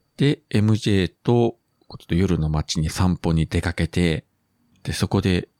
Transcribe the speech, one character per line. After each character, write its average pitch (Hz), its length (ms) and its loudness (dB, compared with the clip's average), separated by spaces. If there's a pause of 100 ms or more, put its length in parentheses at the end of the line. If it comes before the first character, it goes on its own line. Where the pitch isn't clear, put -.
(160)
で、 147 340 0
エ 104 100 0
ム 107 160 2
ジ 107 140 -2
ェ 98 140 2
ー - 80 -4 (100)
と、 117 340 2 (320)
ち - 40 -20
ょ - 120 -16
っ - 20 -20
と - 80 -4
夜 87 240 2
の 78 120 0
街 76 300 -4
に 78 100 -2
散 90 260 0
歩 85 160 -2
に 80 140 2
出 85 160 -2
か 87 100 -2
け 82 160 -2
て、 85 360 -2 (580)
で、 - 100 -8
そ - 160 -2
こ 98 140 0
で 92 260 0 (120)